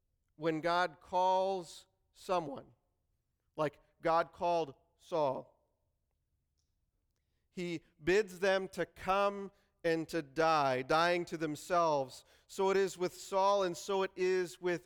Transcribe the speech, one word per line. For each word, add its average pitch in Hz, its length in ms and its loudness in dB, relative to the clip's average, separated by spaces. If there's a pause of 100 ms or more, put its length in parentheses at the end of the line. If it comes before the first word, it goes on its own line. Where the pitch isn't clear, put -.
(360)
"When 156 240 -2
God 170 400 0
calls 190 880 -2 (300)
someone, 143 500 -4 (920)
like 151 220 -2 (240)
God 165 300 2
called 170 420 -2 (240)
Saul, 147 540 -2 (2000)
he 175 260 -6 (200)
bids 185 380 0
them 190 320 2
to 170 120 -4
come 202 680 -2 (320)
and 165 240 0
to 165 140 -4
die, 139 600 2
dying 170 440 2
to 175 100 -10
themselves. 156 880 0 (240)
So 190 220 0
it 196 60 4
is 180 220 0
with 175 160 -4
Saul, 196 480 2
and 175 140 -2
so 190 260 -4
it 190 140 -4
is 185 440 -2
with 175 260 -2